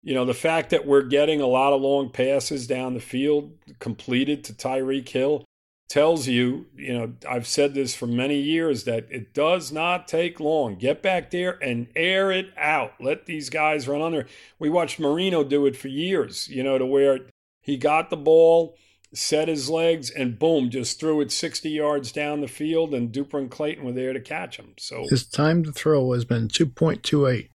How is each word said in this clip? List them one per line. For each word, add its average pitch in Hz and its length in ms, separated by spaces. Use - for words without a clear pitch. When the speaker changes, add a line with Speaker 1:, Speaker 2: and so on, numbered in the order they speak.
Speaker 1:
you 143 120
know, 127 100
the 127 100
fact 165 360
that 160 160
we're 139 160
getting 147 380
a 135 60
lot 131 260
of 135 100
long 139 280
passes 131 560
down 127 280
the 117 60
field 143 520
completed 135 640
to 113 100
Tyreek 135 540
Hill 143 360
tells 151 380
you, 123 400
you 135 160
know, 120 200
I've 123 180
said 143 280
this 135 200
for 123 120
many 131 340
years, 151 440
that 113 260
it 123 220
does 156 380
not 175 380
take 170 320
long. 147 360
Get 123 260
back 185 280
there 180 320
and 120 320
air 190 380
it 190 240
out. 151 440
Let 139 260
these 151 240
guys 151 360
run 143 160
under. 160 240
We 151 120
watched 165 280
Marino 160 460
do 143 220
it 127 100
for - 120
years, 147 600
you 127 140
know, 135 160
to 127 80
where 139 340
he 143 160
got 151 340
the 170 60
ball, 165 600
set 156 340
his 147 240
legs, 160 400
and 123 280
boom, 156 320
just 123 280
threw 156 220
it 135 100
sixty 156 400
yards 147 400
down 147 300
the 135 80
field, 160 460
and 120 180
Duper 139 260
and 131 120
Clayton 151 340
were 123 80
there 127 220
to 127 60
catch 156 360
him. - 220
So - 320
Speaker 2:
his 127 160
time 160 380
to 151 60
throw 139 420
has 120 120
been 113 240
two - 180
point 160 380
two 143 240
eight. 123 300